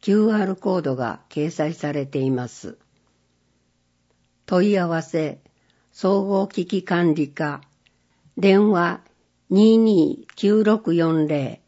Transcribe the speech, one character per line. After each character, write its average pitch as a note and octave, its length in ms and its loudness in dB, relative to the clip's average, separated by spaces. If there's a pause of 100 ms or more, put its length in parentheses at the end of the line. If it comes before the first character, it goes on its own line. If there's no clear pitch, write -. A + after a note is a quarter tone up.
キ G3 120 0
ュ G#3+ 160 2
ー A3 60 0
ア G#3 40 0
ー G3 80 -2
ル F#3+ 80 -6
コ F#3 220 -4
ー F3 40 -4
ド C#3 140 -4
が B2 340 -8
掲 D3+ 220 -6
載 D#3+ 240 -4
さ D3 180 -8
れ C#3 140 -6
て C#3 100 -8
い C3 140 -2
ま B2 160 -4
す。 - 300 -18 (1700)
問 F3+ 240 2
い G3 80 2
合 F3 80 -2
わ E3 160 -2
せ、 D#3 360 -6 (520)
総 G3 320 0
合 G3 240 -2
危 F#3 180 -6
機 F3+ 180 -4
管 E3+ 300 0
理 D3 160 -2
課。 C#3+ 320 -8 (720)
電 G3 360 4
話、 E3+ 300 -2 (500)
二 G#3+ 260 6
二 G#3 580 2
九 G#3+ 280 2
六 G#3+ 320 0
四 D#3+ 320 0
零。 C#3+ 400 -4